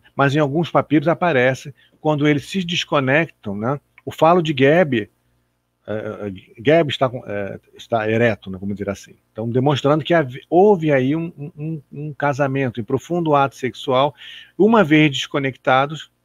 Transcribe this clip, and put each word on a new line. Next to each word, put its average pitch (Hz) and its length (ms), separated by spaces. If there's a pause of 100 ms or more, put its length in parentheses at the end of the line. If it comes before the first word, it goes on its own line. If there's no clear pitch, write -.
(160)
Mas 139 200
em 156 40
alguns 151 320
papiros 147 360
aparece 143 640 (280)
quando 151 260
eles 147 180
se 190 180
desconectam, 151 920
né? 120 240 (260)
O 127 60
falo 170 300
de 156 160
Geb, 139 440
eh, 101 80 (760)
eh, 104 800
Geb 156 240
está 131 200
com, 123 160
eh, 101 340 (160)
está 107 340
ereto, 110 400
né? 95 80
Vamos 98 200
dizer 101 120
assim. - 260 (160)
Então, 113 180
demonstrando 139 540
que 170 100
hav-, 135 360
houve 170 440
aí 135 220
um, 165 220
um, 143 200
um, 156 240 (100)
um 147 220
casamento 135 680
em 110 40
profundo 156 520
ato 135 200
sexual, 131 600 (420)
uma 214 260
vez 151 280
desconectados, 135 960 (160)